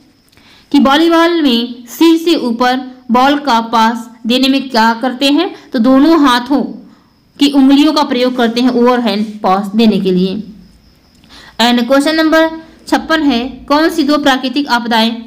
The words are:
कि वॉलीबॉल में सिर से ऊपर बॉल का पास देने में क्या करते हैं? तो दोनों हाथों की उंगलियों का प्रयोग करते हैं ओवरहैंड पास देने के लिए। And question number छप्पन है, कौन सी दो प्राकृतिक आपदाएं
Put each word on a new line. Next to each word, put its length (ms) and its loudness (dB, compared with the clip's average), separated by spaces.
कि 80 2
वॉलीबॉल 600 2
में 460 -2
सिर 300 2
से 180 0
ऊपर 760 -4
बॉल 280 2
का 220 0
पास 500 -2
देने 200 0
में 220 -2
क्या 240 0
करते 380 -2
हैं? 240 -2
तो 60 -2
दोनों 400 4
हाथों 420 0
की 120 2
उंगलियों 420 4
का 100 0
प्रयोग 340 -2
करते 240 0
हैं 80 2
ओवरहैंड 720 0
पास 360 -2
देने 240 2
के 120 -2
लिए। 320 -2
And 260 0
question 280 0
number 460 0
छप्पन 360 -2
है, 260 -2
कौन 400 -2
सी 140 -2
दो 140 0
प्राकृतिक 500 -2
आपदाएं 600 -2